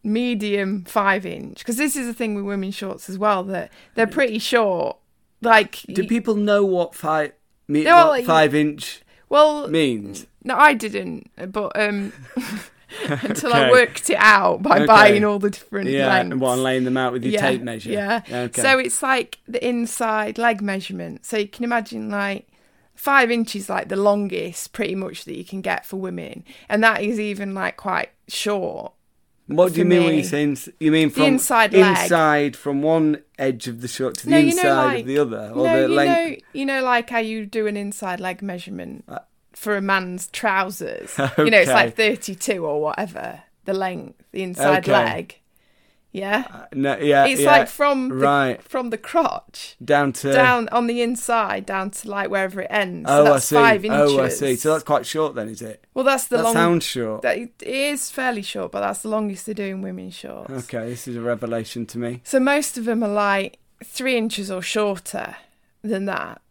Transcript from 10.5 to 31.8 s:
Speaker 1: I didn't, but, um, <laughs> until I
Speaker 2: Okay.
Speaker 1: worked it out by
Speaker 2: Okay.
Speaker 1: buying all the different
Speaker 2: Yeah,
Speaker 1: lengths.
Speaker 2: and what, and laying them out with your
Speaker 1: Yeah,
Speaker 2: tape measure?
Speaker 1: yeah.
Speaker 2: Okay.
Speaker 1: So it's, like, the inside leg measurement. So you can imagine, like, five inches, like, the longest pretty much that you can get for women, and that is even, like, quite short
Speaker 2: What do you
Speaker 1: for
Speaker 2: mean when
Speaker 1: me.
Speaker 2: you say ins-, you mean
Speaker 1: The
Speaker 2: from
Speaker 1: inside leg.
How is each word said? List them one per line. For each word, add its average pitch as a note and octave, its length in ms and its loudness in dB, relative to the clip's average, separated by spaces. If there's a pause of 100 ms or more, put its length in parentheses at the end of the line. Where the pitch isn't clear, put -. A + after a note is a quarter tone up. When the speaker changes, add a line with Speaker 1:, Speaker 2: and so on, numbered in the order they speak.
Speaker 1:
I D4 180 6
didn't, G#3 560 -8 (220)
but, G#3 280 -6
um, G#3 320 -2 (240)
<laughs> - 720 -10
until A3 440 -2
I A#3 100 4
Speaker 2:
Okay. C3 80 4
Speaker 1:
worked B3 400 4
it - 80 2
out G3 440 6
by B3+ 140 4
Speaker 2:
Okay. A3 100 4
Speaker 1:
buying G#3 380 8
all G#3 140 0
the G3 120 0
different G3 400 -6
Speaker 2:
Yeah, C3+ 180 2
Speaker 1:
lengths. - 240 0
Speaker 2:
and C3 80 -2
what, C3 140 2
and C3 80 0
laying C3 220 0
them B2+ 120 0
out B2+ 160 0
with B2 120 -6
your E3 80 0
Speaker 1:
Yeah, G#3 80 0
Speaker 2:
tape C3 220 0
measure? A#2 280 -8
Speaker 1:
yeah. G#3 300 -2 (100)
Speaker 2:
Okay. A#3 320 -4
Speaker 1:
So C4+ 160 4
it's, B3 240 -4
like, C4 360 -2 (100)
the A#3+ 180 -4
inside A3+ 720 -2
leg A3+ 240 0
measurement. F#3+ 640 -8
So A3+ 120 -6
you G#3 100 -4
can A#3+ 160 -8
imagine, A3+ 460 -4
like, G3+ 360 -6 (480)
five C4+ 360 2
inches, A3+ 380 -4
like, F#3+ 200 -6
the F#3+ 80 -4
longest G3 760 -2
pretty F#3+ 220 -4
much F#3 300 -10
that - 120 -12
you F3+ 80 -12
can F#3+ 160 -12
get F#3 240 -6
for G3 120 -12
women, F3+ 480 -10 (240)
and G#3+ 160 0
that A3 180 4
is G#3+ 160 -2
even, G3+ 360 -6
like, F#3 220 -6
quite - 340 -6 (180)
short - 640 -6 (540)
Speaker 2:
What F3 260 4
do D#3+ 80 -2
you F3+ 40 4
Speaker 1:
for F3 40 4
Speaker 2:
mean F3 160 6
when E3 80 2
Speaker 1:
me. D#3 60 2
Speaker 2:
you C#3 60 0
say D3 200 -2
ins-, C#3+ 240 -2 (100)
you D#3 140 2
mean D#3 160 4
Speaker 1:
The - 60 -4
Speaker 2:
from C3+ 100 4
Speaker 1:
inside A3 500 4
leg. F#3+ 240 8